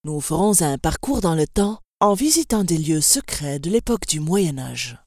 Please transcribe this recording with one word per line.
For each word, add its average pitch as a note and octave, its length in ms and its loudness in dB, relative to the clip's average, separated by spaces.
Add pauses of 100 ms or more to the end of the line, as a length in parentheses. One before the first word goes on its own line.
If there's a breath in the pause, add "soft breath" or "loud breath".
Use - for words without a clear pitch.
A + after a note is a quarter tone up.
Nous D3+ 160 -6
ferons F3+ 420 2
un C#3 160 0
parcours - 440 -2
dans E3+ 120 2
le D3+ 140 2
temps G3+ 320 -2 (220)
en G3+ 120 4
visitant C4 520 2
des E3 120 0
lieux D#3 240 0
secrets C#3+ 560 -2
de D3+ 120 -6
l'époque A#3 360 0
du D#3 140 -4
Moyen D#3+ 400 0
Âge. B2 480 -10